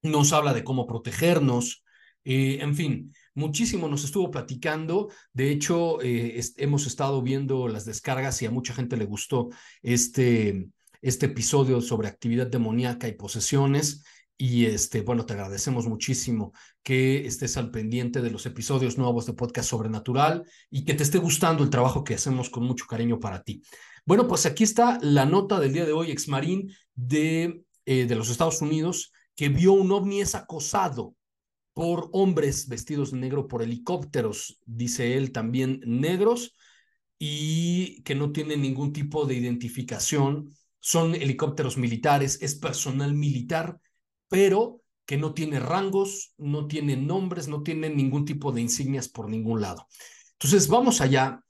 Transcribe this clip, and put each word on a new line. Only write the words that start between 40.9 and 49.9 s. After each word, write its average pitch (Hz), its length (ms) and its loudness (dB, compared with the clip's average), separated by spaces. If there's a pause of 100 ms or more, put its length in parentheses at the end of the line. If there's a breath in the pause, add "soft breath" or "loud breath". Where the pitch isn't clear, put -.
helicópteros 139 600 -2
militares, 135 680 2
es 147 140 -4
personal 143 580 -4
militar, 147 640 -2 (500)
pero 196 540 4 (240)
que 143 100 -2
no 151 180 -2
tiene 151 260 -2
rangos, 196 800 -2
no 147 280 -4
tiene 147 300 -2
nombres, 170 520 -2
no 147 140 -6
tiene 160 280 -4
ningún 143 340 2
tipo 143 280 -4
de 117 80 -2
insignias 131 480 -2
por 107 200 -10
ningún 110 320 -2
lado. 90 260 -6 (460 loud breath)